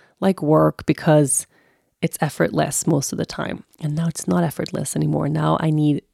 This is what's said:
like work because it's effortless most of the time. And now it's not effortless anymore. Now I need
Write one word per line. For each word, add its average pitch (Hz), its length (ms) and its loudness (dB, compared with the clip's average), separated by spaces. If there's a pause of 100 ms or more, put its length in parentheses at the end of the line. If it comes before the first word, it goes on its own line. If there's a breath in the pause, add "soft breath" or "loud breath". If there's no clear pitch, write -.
(200 soft breath)
like 190 200 2
work 156 460 2
because 151 600 2 (540)
it's - 220 -4
effortless 151 640 -2
most 143 260 0
of 156 60 -6
the - 80 -2
time. - 380 -8 (160)
And 151 140 -4
now 165 140 -2
it's - 180 -6
not 175 160 2
effortless 160 540 -4
anymore. 151 320 0
Now 156 320 0
I 160 100 0
need 151 320 2 (120)